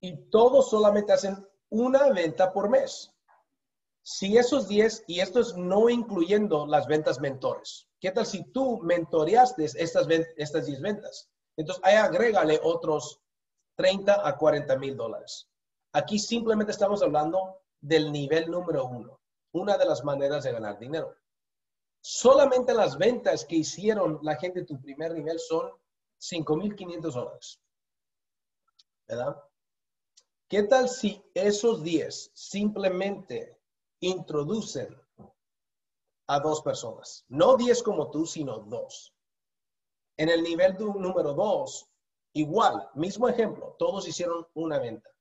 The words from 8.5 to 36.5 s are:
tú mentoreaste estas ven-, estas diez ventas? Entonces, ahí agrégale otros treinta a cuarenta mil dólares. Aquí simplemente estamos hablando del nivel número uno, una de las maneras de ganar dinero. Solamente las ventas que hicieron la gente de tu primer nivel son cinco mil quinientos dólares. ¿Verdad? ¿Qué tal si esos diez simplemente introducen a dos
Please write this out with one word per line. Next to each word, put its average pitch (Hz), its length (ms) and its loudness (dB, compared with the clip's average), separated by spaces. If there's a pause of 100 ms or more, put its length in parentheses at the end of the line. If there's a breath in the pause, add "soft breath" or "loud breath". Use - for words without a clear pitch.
tú 247 300 -2
mentoreaste 170 840 2
estas 165 400 0
ven-, 160 200 2 (100)
estas 147 300 -4
diez 139 140 -8
ventas? - 480 -8 (280)
Entonces, 160 280 -8
ahí 196 120 8
agrégale 180 680 4
otros 160 580 -2 (560)
treinta 196 500 2
a 139 120 -2
cuarenta 147 380 2
mil 135 200 -6
dólares. - 520 -10 (440)
Aquí 202 260 0
simplemente 214 540 -2
estamos 196 300 0
hablando 165 580 0 (180)
del 151 320 0
nivel 147 400 -2
número 165 360 -4
uno, 120 340 -12 (320)
una 190 240 0
de 185 80 4
las 151 180 0
maneras 139 420 -2
de 131 80 -2
ganar 107 260 -8
dinero. 139 360 -8 (880)
Solamente 262 720 4
las 214 240 2
ventas 220 480 0
que 170 120 -4
hicieron 170 680 -2
la 151 140 -2
gente 180 240 -6
de 151 60 -10
tu 139 140 -12
primer 143 320 -8
nivel 160 260 -6
son 165 320 -4 (460)
cinco 156 400 -4
mil 202 180 -4
quinientos 170 380 -10
dólares. - 480 -12 (1500)
¿Verdad? 120 300 -6 (1120)
¿Qué 208 160 2
tal 254 240 4
si - 340 -4 (120)
esos 185 480 2
diez 156 520 -4
simplemente 196 1300 -4 (400)
introducen 156 1000 -4 (1300)
a 143 140 0
dos 151 220 -2